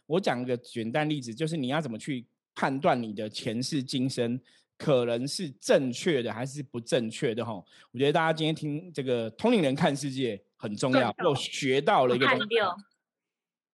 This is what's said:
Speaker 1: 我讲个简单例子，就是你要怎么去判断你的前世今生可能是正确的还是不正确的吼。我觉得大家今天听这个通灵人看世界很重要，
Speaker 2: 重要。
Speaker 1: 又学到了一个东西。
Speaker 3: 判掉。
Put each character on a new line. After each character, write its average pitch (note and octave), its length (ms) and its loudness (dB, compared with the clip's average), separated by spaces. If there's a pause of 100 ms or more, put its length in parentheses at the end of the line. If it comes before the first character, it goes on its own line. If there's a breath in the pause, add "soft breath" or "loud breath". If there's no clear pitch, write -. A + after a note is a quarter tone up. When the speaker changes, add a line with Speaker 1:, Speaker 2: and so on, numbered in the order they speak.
Speaker 1:
我 E3 140 0
讲 B2+ 240 0
个 B2+ 120 0
简 A#2 340 -8
单 D3+ 180 0
例 D3+ 120 -2
子， A#2 120 -10
就 C3+ 140 -2
是 D#3+ 100 -4
你 C3 120 -2
要 C#3+ 120 0
怎 D#3 80 -4
么 A2+ 80 -6
去 B2 300 -6 (260)
判 C#3 280 0
断 D3+ 200 4
你 A2+ 120 -6
的 G#2+ 180 -6
前 A#2 320 -4
世 C#3 180 -2
今 C3 300 -2
生 B2 300 -2 (360 soft breath)
可 B2+ 280 4
能 A#2+ 220 0
是 D#3+ 240 -6
正 C#3+ 420 2
确 C#3+ 280 0
的 A2+ 120 -4
还 A2+ 120 -6
是 C#3 200 -8
不 A#2+ 160 -8
正 A#2 280 0
确 A#2 240 -2
的 A2+ 120 -4
吼。 G#2+ 200 -8 (280 soft breath)
我 A#2+ 60 -8
觉 C3 80 2
得 D3+ 60 4
大 E3 80 2
家 D#3+ 120 4
今 D#3+ 120 -2
天 D#3 80 2
听 D#3 400 -6
这 C#3+ 120 -4
个 A#2+ 260 0
通 A3+ 220 2
灵 G#3+ 100 4
人 C3+ 100 4
看 D3 220 2
世 C#3 160 -6
界 B2+ 320 -2 (140)
很 G#2+ 180 -6
重 C3 180 0
要， A2 200 4
Speaker 2:
重 - 120 -6
要。 E3+ 60 4
Speaker 1:
又 C#3+ 60 4
学 C3+ 440 0
到 D#3 260 6
了 B2 100 4
一 - 20 -2
个 C3 80 4
东 C4 80 4
西。 B3+ 60 2
Speaker 3:
判 A3 80 -4
掉。 G3+ 280 0 (960)